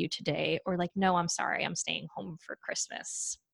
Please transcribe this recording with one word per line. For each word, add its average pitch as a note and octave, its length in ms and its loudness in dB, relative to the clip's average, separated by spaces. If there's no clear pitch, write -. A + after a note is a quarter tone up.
you E3+ 80 2
today," D#3 580 2
or, F#3 100 2
like, F3 200 2
"No, F#3+ 180 6
I'm E3+ 140 4
sorry, - 360 0
I'm E3 120 -2
staying D#3 360 -4
home F3+ 320 -8
for - 160 -10
Christmas," - 800 -6